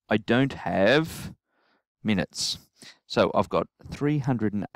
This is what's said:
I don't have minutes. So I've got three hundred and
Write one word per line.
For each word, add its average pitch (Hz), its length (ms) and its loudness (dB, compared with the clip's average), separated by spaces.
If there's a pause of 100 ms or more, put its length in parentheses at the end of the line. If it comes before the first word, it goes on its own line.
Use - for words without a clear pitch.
I 110 100 2
don't 123 340 2
have 104 840 0 (720)
minutes. - 540 -2 (480)
So - 280 2
I've 101 140 0
got 87 180 0 (240)
three 147 280 -2
hundred 117 340 0
and 101 240 -4